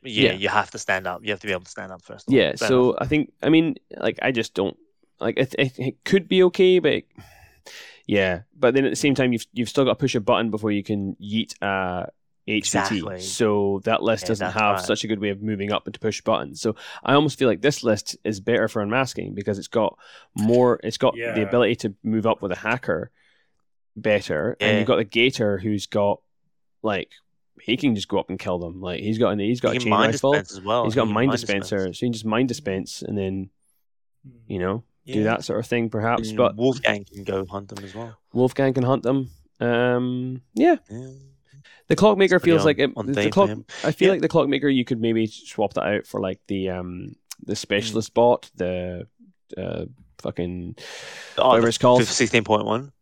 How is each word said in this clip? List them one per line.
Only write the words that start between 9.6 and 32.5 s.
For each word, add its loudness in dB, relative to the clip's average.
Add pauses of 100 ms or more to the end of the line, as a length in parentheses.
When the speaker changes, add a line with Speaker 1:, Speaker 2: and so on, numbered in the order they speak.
Speaker 2:
still 2
got 2
to 0
push -2
a 0
button 2
before -2
you -2
can -4
yeet -4
a -4 (380)
H -2
V 0
T. 0
Speaker 1:
Exactly. -8
Speaker 2:
So 0
that -2
list 0
Speaker 1:
Yeah, -10
Speaker 2:
doesn't -2
Speaker 1:
that's -4
Speaker 2:
have 2
Speaker 1:
right. -6
Speaker 2:
such -2
a -8
good -2
way -2
of -6
moving -4
up -2
and -12
to -16
push -4
buttons. -2
So -2 (280)
I 2
almost 2
feel 2
like 0
this 0
list 0
is -4
better 0
for -4
unmasking -4
because -4
it's -12
got 0 (380)
more, 4
it's -4
got 2
the -10
Speaker 3:
Yeah. -4
Speaker 2:
ability 2
to -4 (100)
move 0
up 0
with -4
a -6
hacker -4 (840)
better, 0
and 0
Speaker 1:
Yeah. 2
Speaker 2:
you've -2
got 4
the 2
Gator 2
who's -4
got, 0 (600)
like, -4 (500)
he -2
can 2
just -4
go -2
up -4
and -8
kill -4
them. -10
Like, -8
he's -2
got 2
an, -2
he's -2
got 0
Speaker 1:
He -2
Speaker 2:
a -2
Speaker 1:
can -6
Speaker 2:
chain -2
Speaker 1:
mind 4
Speaker 2:
rifle. 0
Speaker 1:
dispense -2
as -16
well. 0
Speaker 2:
He's -2
got 2
Speaker 1:
He 2
Speaker 2:
a -2
Speaker 1:
can -2
Speaker 2:
mind 2
Speaker 1:
mind 0
Speaker 2:
dispenser, -4
Speaker 1:
dispense. -4
Speaker 2:
so -2
he 0
can -2
just -8
mind 2
dispense -6